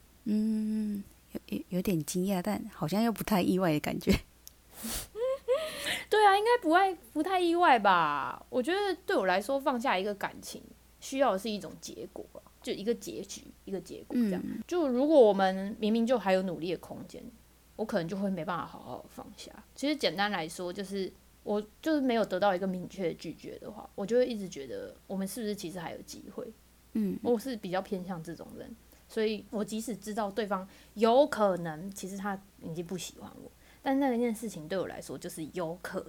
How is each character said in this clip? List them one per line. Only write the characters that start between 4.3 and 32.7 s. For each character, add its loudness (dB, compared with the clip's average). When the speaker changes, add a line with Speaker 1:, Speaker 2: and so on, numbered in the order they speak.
Speaker 2:
对 8
啊， 10
应 2
该 4
不 2
会， 6
不 0
太 2
意 4
外 8
吧？ 4
我 0
觉 0
得 2
对 0
我 2
来 4
说， 0
放 0
下 2
一 0
个 -2
感 -6
情 -12
需 -4
要 4
的 0
是 -6
一 -4
种 -12
结 -12
果 -12
啊， -16
就 -6
一 -6
个 0
结 -10
局， -12
一 -12
个 -4
结 -12
果 -4
这 2
样。 -2
Speaker 1:
嗯。 -6
Speaker 2:
就 0
如 2
果 8
我 10
们 0
明 2
明 2
就 4
还 2
有 6
努 -4
力 -4
的 -2
空 -12
间， -14
我 -4
可 0
能 -2
就 -6
会 -2
没 -2
办 -4
法 -6
好 -14
好 -12
放 -16
下。 -16
其 -4
实 2
简 0
单 0
来 -2
说， -6
就 -6
是 -4
我 0
就 2
是 2
没 2
有 2
得 -2
到 4
一 -2
个 -2
明 -4
确 -4
的 -2
拒 -10
绝 -14
的 -12
话， -14
我 -6
就 2
会 6
一 -2
直 -6
觉 -10
得 -10
我 -6
们 -2
是 -8
不 -4
是 -2
其 -8
实 -10
还 -8
有 -12
机 -16
会？ -12
Speaker 1:
嗯。 0
Speaker 2:
我 2
是 -6
比 -8
较 0
偏 -6
向 -8
这 -10
种 -14
人， -14
所 -2
以 -2
我 -4
即 -6
使 -6
知 -10
道 -2
对 -4
方 -2
有 8
可 4
能 -6
其 -10
实 -8
他 -4
已 -8